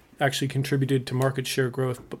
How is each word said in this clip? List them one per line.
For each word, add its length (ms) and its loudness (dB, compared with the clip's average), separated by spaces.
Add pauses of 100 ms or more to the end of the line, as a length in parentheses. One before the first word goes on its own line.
(180)
actually 300 0
contributed 600 0
to 60 -4
market 320 2
share 240 0
growth, 300 -2 (220)